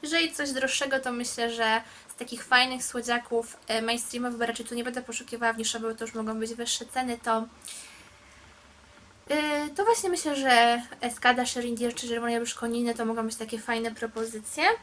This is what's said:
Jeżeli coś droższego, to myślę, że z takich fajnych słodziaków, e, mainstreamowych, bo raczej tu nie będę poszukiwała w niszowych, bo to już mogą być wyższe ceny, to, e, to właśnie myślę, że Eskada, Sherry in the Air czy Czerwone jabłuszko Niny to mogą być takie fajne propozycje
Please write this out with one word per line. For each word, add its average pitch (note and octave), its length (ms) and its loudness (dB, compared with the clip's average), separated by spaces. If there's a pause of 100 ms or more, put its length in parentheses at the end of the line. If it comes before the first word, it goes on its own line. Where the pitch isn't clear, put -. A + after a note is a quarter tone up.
Jeżeli D#4+ 300 2
coś C#4+ 200 -2
droższego, C4+ 480 0
to B3+ 120 -4
myślę, A#3+ 380 -2
że A3+ 300 2 (340)
z - 40 -18
takich A#3+ 260 -8
fajnych B3+ 400 4
słodziaków, A#3+ 720 -2 (120)
e, A3 140 2
mainstreamowych, A#3+ 560 -2
bo A#3 80 2
raczej A3+ 200 -4
tu B3 80 -8
nie A#3+ 100 -2
będę B3 180 -4
poszukiwała A#3 500 -2
w A3+ 60 -4
niszowych, A3+ 340 -2
bo A3+ 60 -8
to A3+ 60 -4
już A3+ 100 -10
mogą A3 240 -2
być A3 160 -4
wyższe A#3 320 -4
ceny, B3 320 -2
to, A3+ 280 0 (1800)
e, G4 480 0
to G4+ 80 2
właśnie A4 260 2
myślę, D#4 260 0
że A#3+ 460 6 (180)
Eskada, B3 460 4
Sherry A#3+ 220 -2
in A#3 80 -2
the A3+ 80 -2
Air A#3 100 0
czy A#3+ 140 -6
Czerwone A#3 240 0
jabłuszko A#3 340 -2
Niny A#3 280 2
to A#3 100 -2
mogą A3+ 220 0
być A3 100 -4
takie A3+ 220 -6
fajne A3+ 360 -2
propozycje A3+ 680 -4 (180)